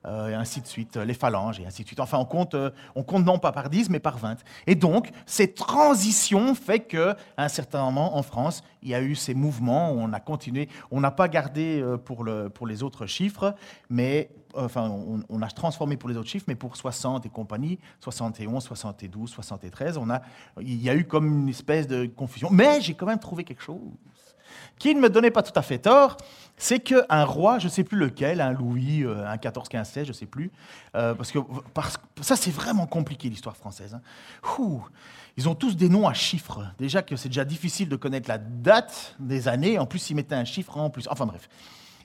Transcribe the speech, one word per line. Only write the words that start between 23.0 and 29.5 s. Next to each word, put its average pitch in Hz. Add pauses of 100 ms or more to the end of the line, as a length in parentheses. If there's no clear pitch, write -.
même 220
trouvé 175
quelque -
chose 170 (1000)
qui 302
ne 285
me 240
donnait 226
pas 226
tout -
à 147
fait 127
tort, 262 (380)
c'est 247
qu'un 160
roi, 196
je 180
ne 165
sais 185
plus 208
lequel, 151
un 131
Louis, 127
euh, 104
un 107
quatorze, 117